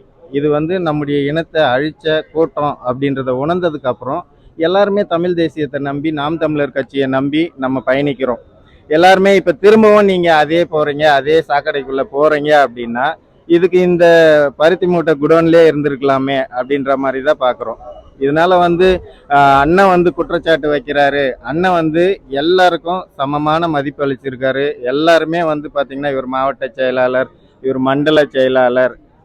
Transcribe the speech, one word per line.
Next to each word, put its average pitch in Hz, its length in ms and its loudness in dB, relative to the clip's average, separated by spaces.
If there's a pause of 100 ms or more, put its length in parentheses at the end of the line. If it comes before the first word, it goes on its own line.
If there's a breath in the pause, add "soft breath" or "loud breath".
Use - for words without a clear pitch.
(320)
இது 143 180 -2
வந்து 151 300 -2
நம்முடைய 147 480 -4
இனத்தை 156 380 -4
அழிச்ச 139 400 -4 (260)
கூட்டம் 147 420 -4 (120)
அப்படின்றத 131 520 -4
உணர்ந்ததுக்கு 151 560 -4
அப்புறம் 131 280 -8 (360 soft breath)
எல்லாருமே 196 480 0
தமிழ் 175 320 -2
தேசியத்தை 151 420 -4
நம்பி, 143 320 -4
நாம் 151 260 -4
தமிழர் 151 400 -4
கட்சியை 135 300 -4
நம்பி 139 360 -2 (140)
நம்ம 131 280 -4
பயணிக்கிறோம். 131 580 -4 (460 soft breath)
எல்லாருமே 190 460 4
இப்ப 180 200 0
திரும்பவும் 208 560 4
நீங்க 175 240 0
அதே 151 280 2
போறீங்க, 151 480 -2
அதே 143 300 2
சாக்கடைக்குள்ள 143 680 -4
போறீங்க 147 480 0
அப்படின்னா 120 480 -2 (380)
இதுக்கு 170 340 2
இந்த 180 260 2 (520)
பருத்தி 175 300 2
மூட்டை 165 340 0
குடோன்லயே 165 460 4
இருந்திருக்கலாமே 139 840 -2
அப்படின்ற 135 460 -4
மாதிரி 135 380 -2
தான் 123 220 -2
பாக்குறோம். 113 200 -10 (440)
இதனால 160 400 2
வந்து, 175 420 2 (300 loud breath)
ஆ, 139 280 4
அண்ணன் 175 280 4
வந்து 175 260 2
குற்றச்சாட்டு 160 600 -2
வைக்கிறாரு. 143 560 -2
அண்ணன் 156 400 -4
வந்து 170 560 0
எல்லாருக்கும் 170 880 0
சமமான 151 520 -2
மதிப்பு 143 380 -4
அளிச்சிருக்காரு. 135 760 -6
எல்லாருமே 160 600 0
வந்து 156 320 -4
பாத்தீங்கன்னா, 139 360 -6
இவர் 131 140 -6
மாவட்ட 131 480 -6
செயலாளர், 127 540 -2 (340 soft breath)
இவர் 131 160 -4
மண்டல 143 520 2
செயலாளர், 127 680 0 (280)